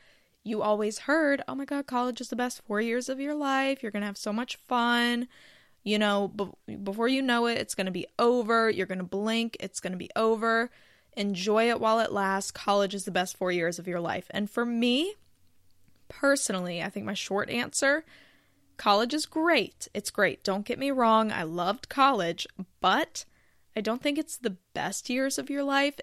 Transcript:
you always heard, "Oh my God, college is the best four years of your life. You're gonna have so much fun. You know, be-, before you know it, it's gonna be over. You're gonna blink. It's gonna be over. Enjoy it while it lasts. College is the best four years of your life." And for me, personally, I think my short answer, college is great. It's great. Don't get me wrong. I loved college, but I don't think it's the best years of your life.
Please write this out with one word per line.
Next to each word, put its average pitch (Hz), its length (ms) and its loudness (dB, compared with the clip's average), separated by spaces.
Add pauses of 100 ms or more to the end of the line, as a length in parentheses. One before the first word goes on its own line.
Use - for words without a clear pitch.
(420)
you 214 180 -4
always 214 400 0
heard, 285 460 2
"Oh - 80 -6
my 277 100 -6
God, 285 220 -4
college 247 340 -2
is 240 80 -10
the - 60 -6
best 247 280 -4
four 208 180 -2
years 233 280 -2
of 262 120 -4
your 294 160 -4
life. 269 440 0
You're 208 120 -6
gonna 208 140 -2
have 202 100 -6
so - 160 -4
much 233 240 -4
fun. 240 720 2 (560)
You 214 160 2
know, 202 260 2 (400)
be-, 110 80 -10
before 202 320 -4
you 262 160 2
know 240 240 2
it, 233 120 0
it's - 180 -6
gonna 190 160 -2
be 180 160 -6 (100)
over. 233 500 4
You're 190 180 0
gonna 185 180 -6
blink. 220 560 -2
It's - 180 -8
gonna 185 180 -6
be 180 200 -10
over. 226 560 2 (440)
Enjoy 208 520 2
it 233 100 2
while 226 220 2
it 220 100 0
lasts. 196 400 0
College 202 460 0
is 190 80 -6
the 190 80 -8
best 180 240 -2
four 180 160 -2
years 175 260 -2
of 175 80 -10
your 175 140 -4
life." 165 300 -4
And 208 200 -4
for 240 160 -2
me, 247 480 2 (960)
personally, 185 720 0
I 180 80 -6
think 208 160 -8
my 208 80 -4
short - 360 -2
answer, 277 540 0 (760)
college 220 360 4
is 302 120 -2
great. 320 680 0
It's - 160 -6
great. 185 320 0
Don't 202 240 -2
get - 140 -4
me 277 100 0
wrong. 220 400 4
I - 140 -4
loved 175 440 -2
college, 226 600 2 (320)
but 208 460 2 (480)
I 220 60 -4
don't 220 220 -2
think 294 160 0
it's - 180 -6
the 190 220 -6 (160)
best - 340 -6
years 269 300 -2
of 269 100 -8
your 285 140 -4
life. 277 400 2